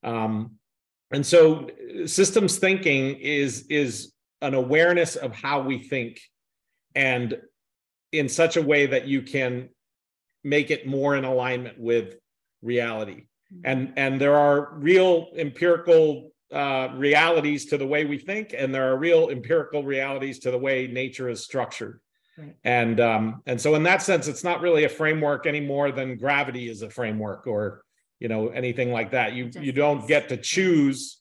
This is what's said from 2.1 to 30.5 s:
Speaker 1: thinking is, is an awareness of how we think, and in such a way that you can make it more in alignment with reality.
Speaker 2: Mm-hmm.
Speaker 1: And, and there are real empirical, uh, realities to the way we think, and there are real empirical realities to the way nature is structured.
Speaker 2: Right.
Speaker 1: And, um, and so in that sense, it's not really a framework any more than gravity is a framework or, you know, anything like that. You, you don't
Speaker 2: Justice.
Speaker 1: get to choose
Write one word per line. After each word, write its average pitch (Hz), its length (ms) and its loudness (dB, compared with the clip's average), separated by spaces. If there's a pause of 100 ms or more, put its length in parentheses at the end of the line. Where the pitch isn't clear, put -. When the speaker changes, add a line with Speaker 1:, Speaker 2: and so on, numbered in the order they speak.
Speaker 1:
thinking 147 580 2
is, 139 520 -2
is 143 440 -2 (280)
an 139 140 -2
awareness 160 600 2
of 135 180 -8
how 139 260 -2
we 131 180 -4
think, 127 400 -8 (760)
and 127 440 -2 (720)
in 147 180 -2
such 165 280 2
a 165 60 2
way 143 240 4
that 127 200 0
you 139 140 0
can 127 480 -6 (760)
make 143 280 0
it - 160 -4
more 139 280 0
in 135 100 -2
alignment 127 540 -4
with 117 380 -2 (440)
reality. 113 680 -4 (260)
Speaker 2:
Mm-hmm. - 120 -20
Speaker 1:
And, 131 320 -4
and 135 240 -2
there 143 160 4
are 147 380 2
real 170 600 4
empirical, 165 960 4 (200)
uh, 135 420 -2
realities 147 720 2
to 151 120 -2
the 139 80 -4
way 147 180 0
we 143 140 -4
think, 214 380 -8
and 135 180 -4
there 131 180 0
are 131 40 0
real 160 340 2
empirical 143 520 -2
realities 135 580 -6
to 127 100 -4
the 123 80 -2
way 131 280 -2
nature 127 420 -8
is 113 140 -8
structured. 117 580 -8 (360)
Speaker 2:
Right. 151 180 -20 (100)
Speaker 1:
And, 117 360 2
um, 113 460 0
and 123 140 -4
so 151 140 2
in 151 100 2
that 190 180 4
sense, 160 260 0
it's - 160 -10
not 175 160 -2
really 160 240 4
a 143 40 2
framework 151 580 -2
any 147 140 -2
more 143 320 -2
than 131 240 -6
gravity 127 520 -2
is 110 140 -12
a 107 80 -12
framework 107 560 -6
or, 104 360 -4 (380)
you 117 80 -6
know, 110 200 -2
anything 123 440 -4
like 110 200 -4
that. 120 220 -2
You, 123 160 -8 (100)
you 139 120 -6
don't 143 260 2
Speaker 2:
Justice. 110 100 -12
Speaker 1:
get 147 220 2
to 127 60 -4
choose 147 840 0